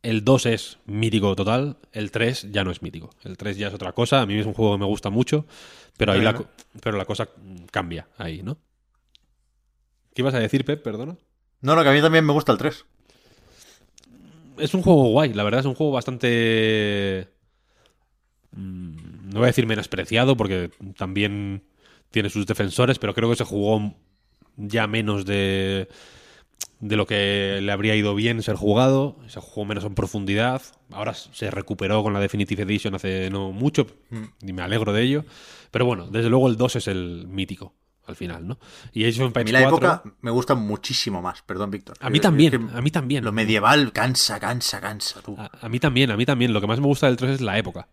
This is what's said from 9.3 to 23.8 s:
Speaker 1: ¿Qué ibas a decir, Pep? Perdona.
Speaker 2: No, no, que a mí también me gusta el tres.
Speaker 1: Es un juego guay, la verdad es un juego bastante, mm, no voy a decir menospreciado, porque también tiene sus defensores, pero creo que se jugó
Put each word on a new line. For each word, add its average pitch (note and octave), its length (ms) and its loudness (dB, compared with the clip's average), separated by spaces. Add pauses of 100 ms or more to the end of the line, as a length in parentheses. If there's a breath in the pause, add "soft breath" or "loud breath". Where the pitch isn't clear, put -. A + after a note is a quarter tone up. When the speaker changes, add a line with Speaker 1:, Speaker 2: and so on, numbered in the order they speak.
Speaker 1:
¿Qué B2+ 80 -6
ibas C3 120 0
a B2 60 2
decir, B2+ 240 0
Pep? D3 180 -4
Perdona. B2 340 -8 (440)
Speaker 2:
No, C#3 160 2
no, E3 60 6
que C#3+ 60 6
a C3+ 40 8
mí D3 80 6
también D#3+ 260 6
me D3 60 4
gusta C#3 200 2
el G#2 60 2
tres. - 260 -4 (1700 soft breath)
Speaker 1:
Es D3+ 160 -2
un F#3 80 0
juego E3 260 8
guay, B2 240 4
la G#2 120 0
verdad A#2 160 4
es C3+ 60 -2
un B2+ 80 -2
juego D3+ 180 0
bastante, A2 1400 2 (1200)
mm, F#2 760 -14
no G2 100 -10
voy B2 40 6
a - 20 6
decir B2 200 4
menospreciado, A2 680 0
porque F#2+ 340 -2 (260)
también G2+ 680 -4 (460 soft breath)
tiene G2+ 180 -2
sus G2+ 180 -2
defensores, B2 520 0
pero G2+ 160 -4
creo A#2 160 0
que A#2 60 2
se A#2+ 80 -4
jugó G#2 500 0 (640)